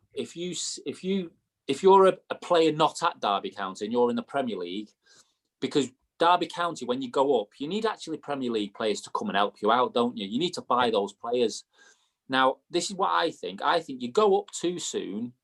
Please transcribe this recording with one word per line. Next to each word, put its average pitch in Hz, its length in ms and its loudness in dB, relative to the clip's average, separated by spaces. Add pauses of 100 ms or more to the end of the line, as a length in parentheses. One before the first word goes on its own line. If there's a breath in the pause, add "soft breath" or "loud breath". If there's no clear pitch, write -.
(140)
if 117 220 -10
you 175 140 -8
s-, - 340 -8
if - 200 -10
you, 185 260 -2 (360)
if 135 160 -2
you're 190 260 10
a, 175 100 2 (100)
a - 60 -4
player 165 360 4
not 151 320 0
at - 180 -2
Derby 101 300 0
County 95 360 -8
and 113 60 -4
you're 120 180 4
in 120 60 -2
the 113 60 -4
Premier 120 360 -4
League, 90 320 -8 (680 soft breath)
because 135 280 0 (300)
Derby 175 280 4
County, 165 380 -6
when 123 160 -4
you 127 100 -8
go 135 300 2
up, 101 80 -8 (100)
you 139 80 -8
need 214 200 -4
actually 165 320 -6
Premier 135 320 -6
League 107 240 -4
players 107 280 -4
to - 140 -18
come 107 120 -4
and 95 80 -2
help 101 260 2
you 104 100 4
out, 123 220 2
don't 120 220 0
you? 101 100 -6
You 110 120 -4
need 175 160 -2
to - 80 -8
buy 123 280 2
those 101 240 0
players. 120 500 -2 (640 soft breath)
Now, 131 300 2 (120)
this 170 200 -4
is 202 60 -10
what 180 140 -2
I 170 200 0
think. 92 320 -10
I 165 180 2
think 135 220 -12
you 123 100 -8
go 208 260 4
up - 120 -6
too 175 280 -4
soon. 104 540 -8 (120)